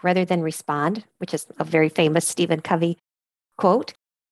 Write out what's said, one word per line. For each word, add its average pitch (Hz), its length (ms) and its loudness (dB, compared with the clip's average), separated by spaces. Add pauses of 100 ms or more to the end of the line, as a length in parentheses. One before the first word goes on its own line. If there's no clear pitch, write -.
rather 180 240 2
than 175 160 0
respond, 160 600 -4 (160)
which - 160 -6
is - 100 -8 (140)
a 175 40 -4
very 160 260 2
famous 160 380 2
Stephen 165 340 -2
Covey 170 360 0 (600)
quote. 208 360 2 (380)